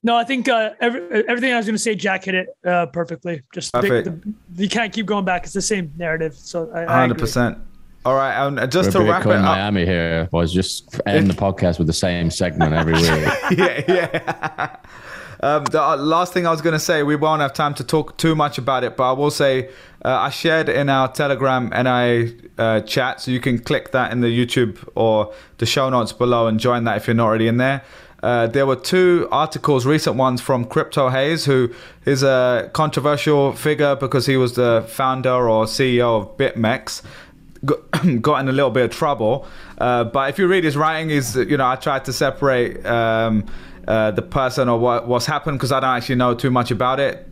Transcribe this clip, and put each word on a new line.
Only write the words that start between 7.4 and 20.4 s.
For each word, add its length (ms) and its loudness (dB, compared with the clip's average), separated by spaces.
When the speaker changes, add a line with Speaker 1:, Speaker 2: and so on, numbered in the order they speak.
Speaker 2:
All 100 2
right, 220 0
um, 200 -2
just 240 2
Speaker 3:
We're 120 -4
Speaker 2:
to 60 2
wrap 140 -2
it 40 2
Speaker 3:
Bitcoin 100 4
Speaker 2:
up. 60 2
Speaker 3:
Miami 300 0
here, 440 -2
boys. 220 0
Just 540 -4
end 240 2
the 40 0
podcast 440 0
with 80 0
the 80 0
same 360 -2
segment 440 -2
every 180 0
week. 120 4
Speaker 2:
<laughs> 540 0
Yeah, 300 0
yeah. 880 -2
Um, 240 0
the, 180 0
uh, 140 2
last 380 0
thing 120 0
I 40 2
was 100 0
gonna 180 0
say, 240 2
we 140 2
won't 240 2
have 140 -2
time 200 0
to 100 -8
talk 340 -2
too 160 2
much 240 0
about 260 0
it, 140 -6
but 120 2
I 20 2
will 180 2
say, 400 0
uh, 40 0
I 200 2
shared 400 0